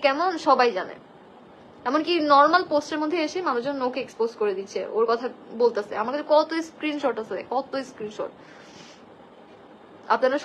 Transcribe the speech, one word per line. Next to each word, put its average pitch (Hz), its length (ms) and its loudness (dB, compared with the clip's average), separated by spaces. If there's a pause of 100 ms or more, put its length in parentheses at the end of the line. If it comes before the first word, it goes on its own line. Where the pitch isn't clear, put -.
কেমন 302 260 2 (160)
সবাই 254 300 4
জানে। 170 180 -8 (960)
এমনকি 311 240 0 (180)
নরমাল 302 400 6
পোস্টের 294 300 0
মধ্যে 311 240 -2
এসে 320 140 -6 (100)
মানুষজন 262 340 -2
নোকে 254 220 -2
এক্সপোজ 226 240 -4 (120)
করে 208 180 0
দিচ্ছে, 196 220 -6 (140)
ওর 226 160 4
কথা 240 140 -2 (360)
বলতেছে। 208 400 0
আমার 233 120 -2
কাছে 294 120 -4 (100)
কত 311 140 4 (200)
স্ক্রিনশট 294 540 -4
আছে, 202 140 -8 (160)
কত 262 180 -4 (180)
স্ক্রিনশট, - 420 -10 (1800)
আপনারা 254 320 2